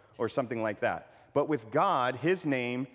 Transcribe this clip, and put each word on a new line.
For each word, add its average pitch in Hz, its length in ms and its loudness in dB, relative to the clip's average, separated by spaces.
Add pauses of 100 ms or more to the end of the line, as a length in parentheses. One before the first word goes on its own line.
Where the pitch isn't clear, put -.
(180)
or 117 100 0
something 113 340 -2
like 107 200 -2
that. 95 320 -2 (200)
But 143 140 2
with 113 240 -2
God, 139 460 2
his 170 280 0
name 127 500 0